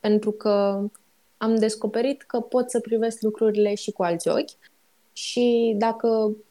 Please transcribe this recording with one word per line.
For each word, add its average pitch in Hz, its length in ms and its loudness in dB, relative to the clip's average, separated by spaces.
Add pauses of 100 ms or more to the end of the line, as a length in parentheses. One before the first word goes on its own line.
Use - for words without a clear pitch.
Pentru 214 300 2
că 202 500 0 (560)
am 220 200 0
descoperit 220 640 -2
că - 180 -4
pot 247 300 -2
să 240 100 0
privesc 226 420 -2
lucrurile 208 520 2
și - 160 -8
cu - 120 -4
alți 170 260 0
ochi 302 220 0 (640)
și 233 680 2
dacă 220 580 0 (140)